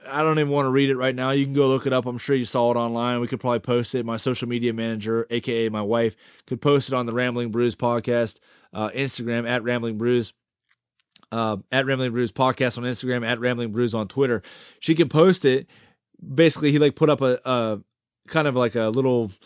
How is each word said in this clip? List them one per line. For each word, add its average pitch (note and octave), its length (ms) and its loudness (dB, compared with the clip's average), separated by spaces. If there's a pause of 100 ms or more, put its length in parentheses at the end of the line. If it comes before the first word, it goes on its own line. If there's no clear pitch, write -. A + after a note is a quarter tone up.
I C#3 140 -2
don't D#3 160 2
even C#3+ 140 2
wanna C#3 180 2
read C3+ 180 4
it C3+ 80 2
right B2+ 180 0
now. C3 180 -2
You C#3 120 2
can C#3 80 -4
go C#3 160 4
look C3+ 180 0
it B2+ 60 0
up. B2+ 140 0
I'm B2 100 -6
sure C#3 200 -2
you A#2+ 100 -2
saw A#2+ 240 2
it A#2 60 2
online. A#2 440 -2
We A#2+ 60 -2
could A#2+ 140 -6
probably A#2+ 180 0
post A#2+ 360 -2
it. A#2+ 120 -2
My A2+ 100 -6
social B2 320 -4
media A#2+ 240 -2
manager, A2+ 560 -4
A A#2+ 120 -2
K A2+ 260 -2
A A2 40 -2
my G#2+ 120 -4
wife, A2+ 340 0 (300)
could - 160 -8
post C#3+ 260 2
it C3 60 -4
on B2 100 -2
the A#2 80 -4
Rambling A#2+ 380 -2
Brews A#2 240 0
podcast, A#2+ 640 -2 (340)
uh, G#2+ 180 -4
Instagram A#2+ 560 -4
at A#2+ 180 -2
Rambling A#2 340 -4
Brews, A#2+ 340 0 (1000)
uh, A2 280 -2 (120)
at C3 140 0
Rambling C3 280 -2
Brews A#2+ 200 -2
podcast B2+ 460 0
on A#2+ 60 -8
Instagram, B2 420 -4
at A#2 120 -2
Rambling A#2+ 340 -2
Brews A#2 200 0
on A2 160 -4
Twitter. B2+ 320 0 (400)
She E3 140 0
could D#3 160 2
post F3 340 4
it. C3 240 2 (680)
Basically, D3+ 380 4
he, D3 60 2
like, C#3+ 180 4
put D3+ 140 4
up C3+ 100 2
a, B2+ 240 2
a A2+ 360 -2 (480)
kind D#3 200 0
of, B2 80 0
like, B2 200 0
a A2 120 0
little, A#2+ 440 0 (140)